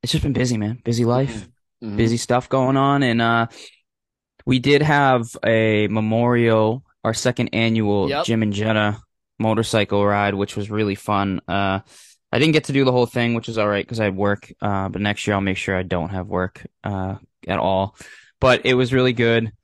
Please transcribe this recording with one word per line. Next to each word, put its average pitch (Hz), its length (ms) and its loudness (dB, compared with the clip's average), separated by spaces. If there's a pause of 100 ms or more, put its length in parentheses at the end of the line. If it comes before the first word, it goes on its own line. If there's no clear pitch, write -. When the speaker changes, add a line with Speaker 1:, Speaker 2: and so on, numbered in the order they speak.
Speaker 1:
it's - 100 -4
just 156 100 0
been 143 100 -2
busy, 123 240 0
man. 107 280 -4
Busy 117 200 0
life. 123 300 0
Speaker 2:
Mm-hmm. - 540 -16
Mm-hmm. 104 80 -6
Speaker 1:
Busy 113 200 2
stuff 123 320 -2
going 131 280 2
on. 139 260 2
And, 117 180 2
uh, 117 260 2 (1000)
we 131 140 2
did 139 220 4
have 139 640 2
a 110 440 2
memorial, 113 960 2 (180)
our 113 120 -2
second 120 400 -2
annual 107 540 0
Speaker 2:
Yep. 165 180 -2
Speaker 1:
Jim 113 160 0
and 107 100 -2
Jenna 107 480 0 (380)
motorcycle 107 680 0
ride, 101 280 2
which 98 220 -4
was 104 140 -8
really 104 240 -2
fun. 98 540 -2
Uh, 98 320 -2 (520)
I - 60 0
didn't 156 140 2
get 151 120 2
to - 80 -6
do 139 120 4
the 127 80 2
whole 123 140 2
thing, 117 280 -2
which 117 140 -6
is 110 100 -6
all 104 100 0
right 101 200 -2
'cause 113 120 -8
I 110 40 2
had 95 120 -2
work. 101 440 -2
Uh, 98 300 -4
but 95 120 -6
next 104 240 -2
year 104 80 0
I'll 98 60 0
make 98 160 -2
sure - 200 -4
I 92 60 -2
don't 90 280 -4
have 92 180 -8
work, 92 380 -6 (180)
uh, 98 320 -6 (320)
at 92 100 -2
all. 95 380 -2 (420)
But 127 260 2
it 127 100 4
was 123 180 2
really 127 220 2
good. 117 360 0 (140)